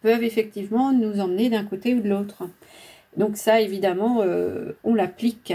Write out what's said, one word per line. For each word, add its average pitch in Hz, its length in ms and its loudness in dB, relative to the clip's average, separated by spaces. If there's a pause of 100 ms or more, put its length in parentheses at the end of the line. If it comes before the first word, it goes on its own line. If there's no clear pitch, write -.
peuvent 226 220 2
effectivement 220 680 -2
nous 214 280 2
emmener 196 300 0
d'un 214 140 0
côté 208 300 -2
ou 240 60 0
de 202 80 -2
l'autre. 202 360 -4 (720)
Donc 208 200 0
ça, 226 240 4
évidemment, 196 600 0
euh, 180 500 -2 (120)
on 226 100 2
l'applique. 214 600 -2